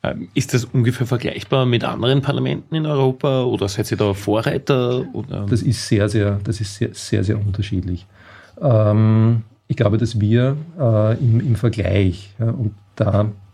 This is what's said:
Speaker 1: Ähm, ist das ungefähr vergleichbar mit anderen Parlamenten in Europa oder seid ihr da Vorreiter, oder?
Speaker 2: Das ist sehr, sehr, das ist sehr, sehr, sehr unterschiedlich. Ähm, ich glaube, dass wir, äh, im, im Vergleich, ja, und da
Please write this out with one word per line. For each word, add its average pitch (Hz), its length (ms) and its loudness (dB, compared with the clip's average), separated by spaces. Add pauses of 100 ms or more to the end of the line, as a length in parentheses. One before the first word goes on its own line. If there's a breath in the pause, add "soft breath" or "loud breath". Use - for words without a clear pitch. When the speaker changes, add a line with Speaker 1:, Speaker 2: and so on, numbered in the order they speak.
Speaker 1:
Ähm, 71 300 -6
ist - 200 -2
das 120 120 0
ungefähr 120 400 0
vergleichbar - 600 -2
mit 120 180 2
anderen 127 380 0
Parlamenten - 540 -4
in 156 100 -2
Europa 135 580 0
oder 107 240 -2
seid 104 240 -4
ihr 107 60 -4
da 101 160 2
Vorreiter, 123 1000 -2
oder? 101 340 -8
Speaker 2:
Das 101 140 0
ist - 260 -2
sehr, 107 220 2
sehr, 101 340 0
das 110 180 -4
ist - 140 -8
sehr, 117 180 -4
sehr, - 300 -4
sehr 107 160 0
unterschiedlich. 92 680 -4 (540 loud breath)
Ähm, 110 840 4 (240)
ich - 80 -2
glaube, 107 220 2
dass 110 220 0
wir, 120 360 2 (240)
äh, 110 400 2
im, 117 200 4
im 120 160 2
Vergleich, 95 840 0
ja, 113 120 0
und 110 220 -4 (220)
da 104 360 2 (220)